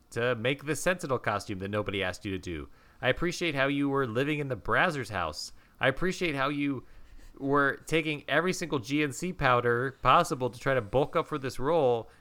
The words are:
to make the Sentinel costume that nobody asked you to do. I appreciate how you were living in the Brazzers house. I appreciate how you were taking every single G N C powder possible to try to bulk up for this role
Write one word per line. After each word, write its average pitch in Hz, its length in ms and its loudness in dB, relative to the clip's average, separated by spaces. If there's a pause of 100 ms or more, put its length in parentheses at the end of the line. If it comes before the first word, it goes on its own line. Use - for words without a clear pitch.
(120)
to 120 220 0
make 127 300 -2
the 147 100 -2
Sentinel 165 440 -2
costume 104 420 -4
that 98 80 -6
nobody 101 340 -2
asked 90 220 -4
you 98 80 -4
to 92 60 -2
do. 80 300 -8 (320)
I 123 100 2
appreciate 170 440 -2
how 135 140 2
you 143 200 0
were 135 180 0
living 139 340 0
in 139 80 -4
the 123 80 -4
Brazzers 131 540 0
house. 85 420 -4 (260)
I 120 80 2
appreciate 170 480 0
how 135 140 0
you 143 340 -2 (560)
were 139 380 2 (100)
taking 151 420 0
every 165 240 2
single 156 280 -2
G 143 240 0
N 139 80 -2
C 175 200 -6
powder 123 720 2
possible 127 480 4
to 123 80 -14
try 135 160 0
to 127 60 2
bulk 123 340 2
up 165 140 0
for 151 100 -4
this 131 220 -6
role 127 500 2 (100)